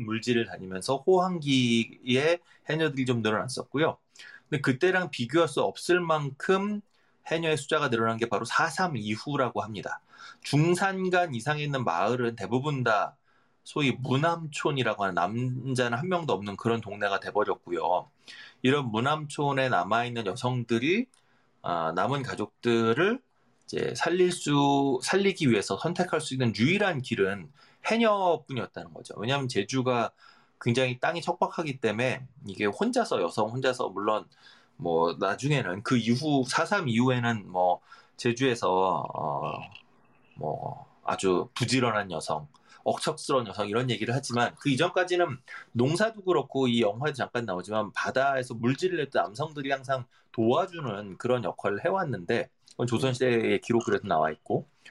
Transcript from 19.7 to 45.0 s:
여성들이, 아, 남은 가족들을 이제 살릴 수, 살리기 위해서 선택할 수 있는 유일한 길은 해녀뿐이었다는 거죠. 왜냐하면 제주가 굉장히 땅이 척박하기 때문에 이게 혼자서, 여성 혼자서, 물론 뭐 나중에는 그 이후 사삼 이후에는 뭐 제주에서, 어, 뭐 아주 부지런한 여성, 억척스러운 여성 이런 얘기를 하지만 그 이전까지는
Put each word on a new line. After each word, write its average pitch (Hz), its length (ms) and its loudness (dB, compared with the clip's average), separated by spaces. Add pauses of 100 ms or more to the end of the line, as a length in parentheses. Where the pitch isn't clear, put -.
여성들이, 123 800 0 (560)
아, 82 320 -2
남은 120 280 0
가족들을 117 1000 0 (440)
이제 - 320 -4
살릴 180 360 2
수, 143 680 2
살리기 190 480 2
위해서 101 280 2
선택할 170 420 0
수 151 140 -8
있는 123 220 0
유일한 170 440 2
길은 98 500 -2 (360)
해녀뿐이었다는 160 1080 0
거죠. - 240 -16
왜냐하면 131 300 0
제주가 120 640 0 (480)
굉장히 127 400 2
땅이 160 220 -2
척박하기 175 580 -2
때문에 110 460 0 (200)
이게 98 200 -2
혼자서, 208 560 0
여성 107 280 0
혼자서, 127 400 -2
물론 101 360 -2 (500)
뭐 85 420 2
나중에는 104 640 0
그 - 160 2
이후 127 480 2
사삼 165 420 0
이후에는 117 600 2
뭐 90 300 2 (360)
제주에서, 95 880 2 (100)
어, 73 380 -4 (840)
뭐 - 500 -8 (180)
아주 - 500 0
부지런한 113 560 0
여성, 78 380 -6 (360)
억척스러운 135 640 0
여성 101 220 -4
이런 123 220 0
얘기를 107 240 -2
하지만 120 440 0
그 - 120 -4
이전까지는 175 680 0 (340)